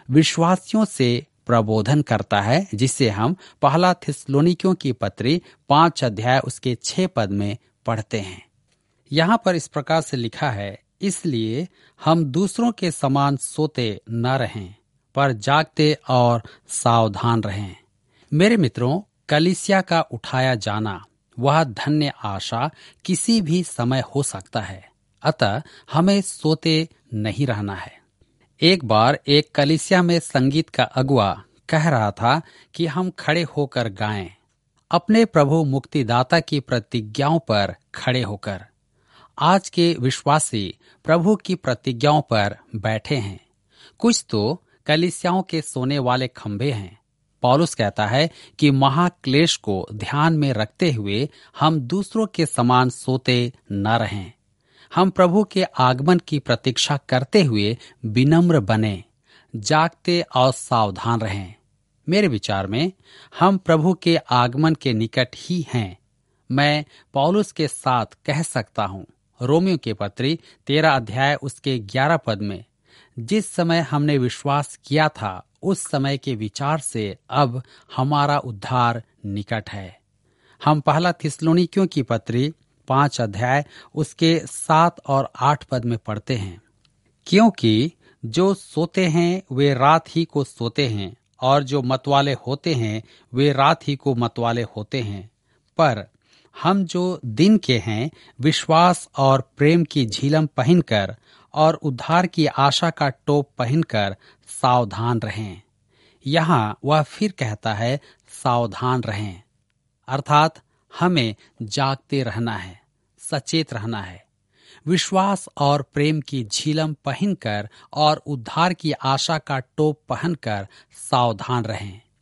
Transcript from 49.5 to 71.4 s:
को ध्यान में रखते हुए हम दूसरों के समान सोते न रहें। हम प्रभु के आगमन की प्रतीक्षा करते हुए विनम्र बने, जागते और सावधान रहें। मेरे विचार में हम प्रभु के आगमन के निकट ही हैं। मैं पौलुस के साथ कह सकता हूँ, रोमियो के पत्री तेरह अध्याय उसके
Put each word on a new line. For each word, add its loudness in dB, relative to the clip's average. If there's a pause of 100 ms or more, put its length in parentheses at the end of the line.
को -4
ध्यान 0
में 2
रखते -2
हुए -2 (300)
हम 2
दूसरों -4
के -2
समान 2
सोते -2 (180)
न -2
रहें। -2 (640)
हम 2
प्रभु 4
के -2
आगमन 2
की -4
प्रतीक्षा -2
करते 2
हुए 0 (280)
विनम्र 4
बने, 0 (520)
जागते 0 (140)
और 4
सावधान -2
रहें। -8 (540)
मेरे 2
विचार -2
में -2 (480)
हम 4
प्रभु 2
के 0
आगमन 0
के -2
निकट 0
ही -6
हैं। -4 (540)
मैं 2 (280)
पौलुस 0
के -2
साथ -2 (200)
कह -2
सकता -6
हूँ, -10 (360)
रोमियो 2
के -6
पत्री -4 (280)
तेरह 4
अध्याय 0
उसके -6